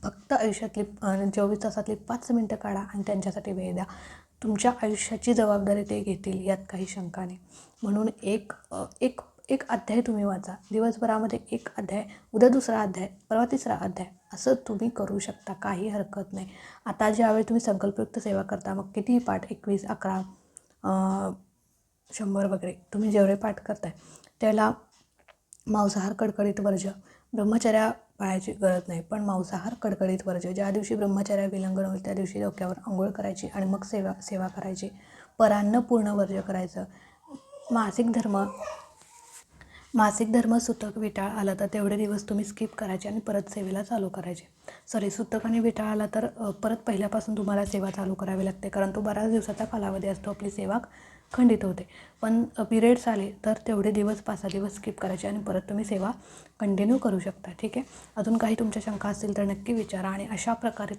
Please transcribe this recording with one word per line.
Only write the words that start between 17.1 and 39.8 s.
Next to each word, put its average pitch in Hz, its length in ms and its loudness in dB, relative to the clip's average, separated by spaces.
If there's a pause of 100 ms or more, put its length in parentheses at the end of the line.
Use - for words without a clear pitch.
ज्यावेळी 220 320 6
तुम्ही 233 180 4
संकल्पयुक्त 202 580 0
सेवा 196 240 -2
करता, 196 320 -6
मग 196 200 -6
कितीही 240 240 4
पाठ, 196 340 -2
एकवीस, 196 320 -2
अकरा, 190 320 -4 (640)
अ, 190 100 0 (1200)
शंभर 196 340 0
वगैरे, 185 260 -2 (200)
तुम्ही 214 180 0
जेवढे 202 240 8
पाठ 202 280 -4
करताय 208 300 -6 (480)
त्याला 220 320 4 (960)
मांसाहार 208 460 2
कडकडीत 208 480 -2
वर्ज्य, 196 300 0 (440)
ब्रह्मचर्या 220 560 4
पाळायची 190 640 -6
गरज 185 360 2
नाही, 165 120 -4
पण 160 240 -4
मांसाहार 185 500 -2
कडकडीत 190 520 0
वर्ज्य. 180 260 -2
ज्या 196 180 0
दिवशी 208 240 0
ब्रह्मचर्या 202 520 2
विलंघन 190 380 -2
होईल 190 200 -4
त्या 196 100 -4
दिवशी 196 280 -2
डोक्यावर 185 320 -2 (120)
आंघोळ 196 240 0
करायची 196 360 -6
आणि 196 200 -2
मग 190 160 0
सेवा, 196 300 -2 (100)
सेवा 185 240 -4
करायची. 190 420 -8 (500)
परान्न 208 420 8
पूर्ण 233 260 4
वर्ज्य 196 340 2
करायचं. 185 440 -4 (840)
मासिक 233 420 2
धर्म, 202 320 2 (1500)